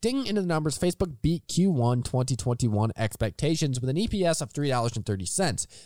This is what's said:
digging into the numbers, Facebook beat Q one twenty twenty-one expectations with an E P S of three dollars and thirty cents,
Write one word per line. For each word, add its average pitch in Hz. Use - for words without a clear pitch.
digging 254
into 208
the 185
numbers, 156
Facebook 175
beat 160
Q 185
one 123
twenty 127
twenty-one 113
expectations 131
with 131
an 143
E 220
P 196
S 165
of 135
three 143
dollars 120
and 107
thirty 95
cents, 156